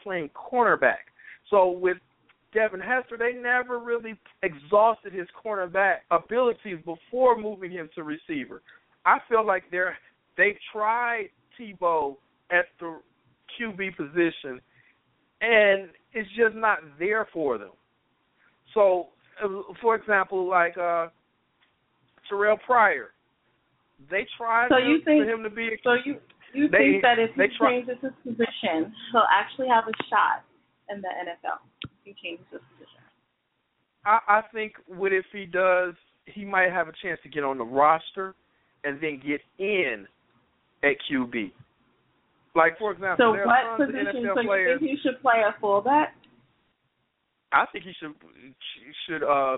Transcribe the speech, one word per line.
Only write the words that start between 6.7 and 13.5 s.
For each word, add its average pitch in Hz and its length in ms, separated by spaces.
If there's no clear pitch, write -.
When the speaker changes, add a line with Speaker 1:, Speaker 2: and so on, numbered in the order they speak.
Speaker 1:
before 240 500
moving 202 340
him 165 240
to 170 80
receiver. 151 600
I 190 140
feel 220 180
like 185 240
they're, 180 260
they've 196 180
tried 226 560
Tebow 170 560
at 175 140
the 165 180